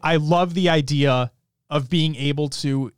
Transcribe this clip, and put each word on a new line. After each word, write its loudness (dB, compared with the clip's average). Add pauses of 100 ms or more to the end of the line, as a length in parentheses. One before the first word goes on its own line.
I 0
love 2
the 2
idea 2 (380)
of -4
being 0
able -2
to, -4